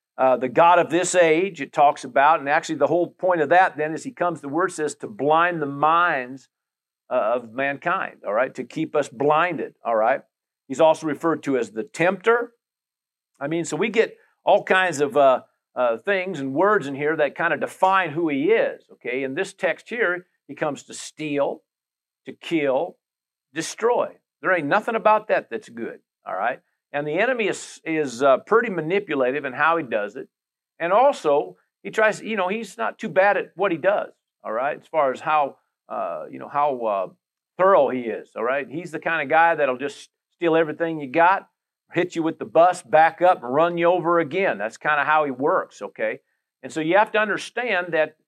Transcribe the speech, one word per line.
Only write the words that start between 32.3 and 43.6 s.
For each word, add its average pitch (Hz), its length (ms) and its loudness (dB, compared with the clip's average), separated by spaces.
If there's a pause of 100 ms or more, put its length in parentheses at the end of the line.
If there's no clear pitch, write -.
know, 185 140 -2
he's 226 280 -8
not 214 220 -6
too - 100 -8
bad 185 280 4
at - 180 -6
what 190 160 -2
he 165 60 -4
does, 147 340 -2 (320)
all 107 100 -8
right, 135 260 -4
as - 80 -20
far 143 240 0
as 123 100 -8
how, 156 360 0 (320)
uh, 90 400 -8
you - 80 -16
know, 127 120 -14
how, 143 360 -2
uh, 98 220 -2 (500)
thorough 175 320 4
he 127 120 -4
is, 107 340 -8
all 110 80 -6
right? 131 260 -4
He's 160 220 -10
the 156 80 -10
kind 160 240 -4
of 131 60 -8
guy 165 260 4
that'll 135 220 0
just 143 320 -10 (260)
steal 165 200 2
everything 160 440 0
you 139 100 -10
got, 170 400 2 (440)
hit 175 220 -2
you 160 80 -4
with 156 160 -4
the 131 60 -8
bus, 175 360 4
back 156 400 2
up, 175 220 4
and 123 100 -6
run 170 240 2